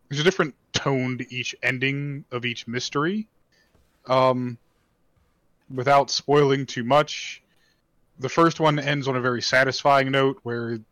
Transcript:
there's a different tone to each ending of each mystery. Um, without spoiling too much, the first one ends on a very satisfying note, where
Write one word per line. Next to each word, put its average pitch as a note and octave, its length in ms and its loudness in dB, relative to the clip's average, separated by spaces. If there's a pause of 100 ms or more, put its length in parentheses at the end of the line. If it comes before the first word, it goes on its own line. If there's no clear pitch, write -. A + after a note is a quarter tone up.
there's C#3+ 120 -4
a D#3 40 -2
different F3+ 300 2 (180)
tone B2+ 460 -2
to B2 160 -12
each B2 200 -8 (100)
ending C#3 640 -4
of B2 140 -8
each A#2 240 -8
mystery. D3+ 580 -4 (800)
Um, B2+ 500 0 (1200)
without C#3 380 4
spoiling C#3 520 2
too B2 200 -8
much, - 580 0 (760)
the C3 80 -6
first E3 320 2
one D3+ 180 2
ends C#3+ 300 -2
on B2+ 80 -2
a B2 40 0
very A#2+ 220 -2
satisfying C3+ 680 2
note, C3+ 320 2
where A#2 340 -6 (140)